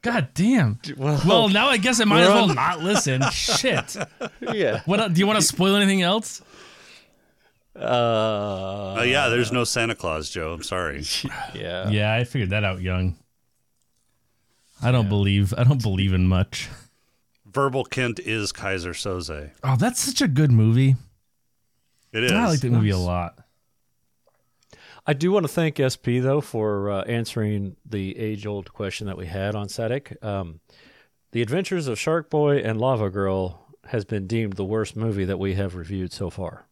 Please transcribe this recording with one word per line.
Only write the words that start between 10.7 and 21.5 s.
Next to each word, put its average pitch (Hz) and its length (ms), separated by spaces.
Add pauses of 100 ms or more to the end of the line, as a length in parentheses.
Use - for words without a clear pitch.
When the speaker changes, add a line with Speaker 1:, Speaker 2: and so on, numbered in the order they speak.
Speaker 2:
<laughs> - 300
Yeah. 92 360
Speaker 1:
Yeah, 104 240
I 120 100
figured 110 260
that 104 120
out 92 180
young. 92 360 (1600)
I 123 120
don't 120 120
Speaker 2:
Yeah. 98 60
Speaker 1:
believe, 98 460
I 120 80
don't 131 180
believe 98 300
in 92 160
much. - 400 (760)
Speaker 3:
Verbal 135 400
Kint 120 360
is 107 320
Kaiser 90 400
Soze. 82 580 (140)
Speaker 1:
Oh, 131 120
that's 233 240
such - 220
a 240 60
good 143 240
movie. 117 420 (1160)